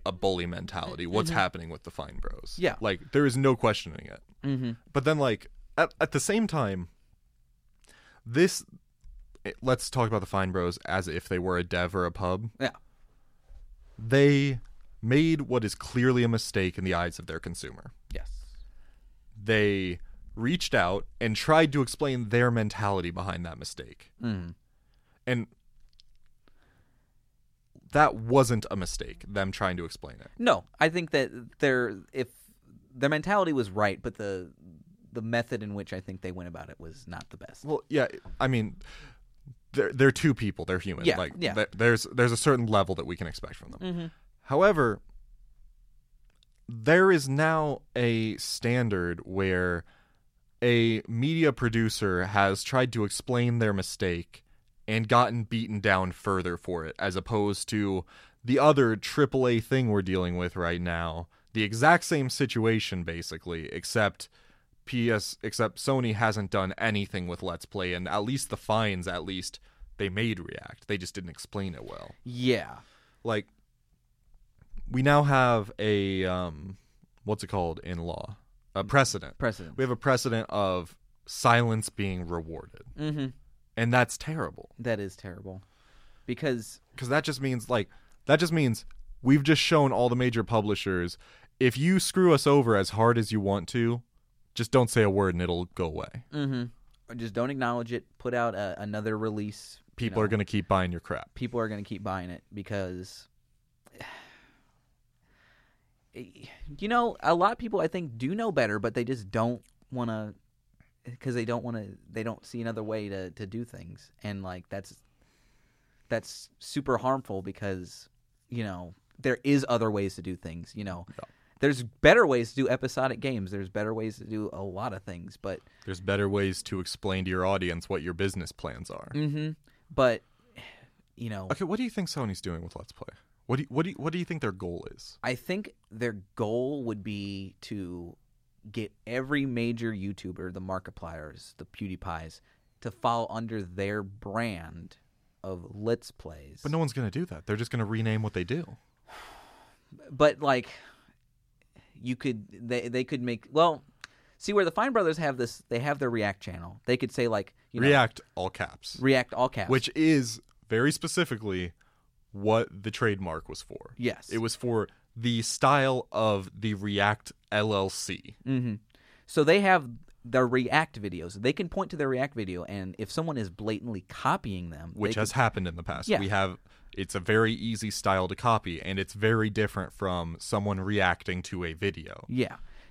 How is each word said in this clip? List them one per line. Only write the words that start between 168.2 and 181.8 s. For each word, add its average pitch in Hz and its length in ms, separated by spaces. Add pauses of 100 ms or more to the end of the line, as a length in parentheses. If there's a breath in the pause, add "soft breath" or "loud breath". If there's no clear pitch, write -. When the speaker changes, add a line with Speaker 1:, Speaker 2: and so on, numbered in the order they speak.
Speaker 2:
Mm-hmm. 123 280 (520 soft breath)
So - 160
they 165 180
have 185 280 (360)
the 127 200
React 127 580
videos. 87 320
They 110 180
can 170 160
point 190 220
to 180 60
their 147 120
React 135 260
video, 92 300
and 95 340
if 107 120
someone 160 260
is 107 140
blatantly 107 580
copying 104 640
them, 80 240
they 95 60
Speaker 1:
Which 104 160
has 107 160
Speaker 2:
could 131 80
Speaker 1:
happened 104 280
in 82 80
the 87 60
past. - 260
Speaker 2:
Yeah. 208 120
Speaker 1:
We 98 80
have, 98 300 (380 soft breath)
it's 98 180
a 98 60
very 110 320
easy 110 380
style 95 380
to 95 80
copy, 104 460
and 95 160
it's 98 160
very 110 360
different 104 420
from 87 460
someone 101 420
reacting 92 640
to 90 200
a 82 80
video. 82 560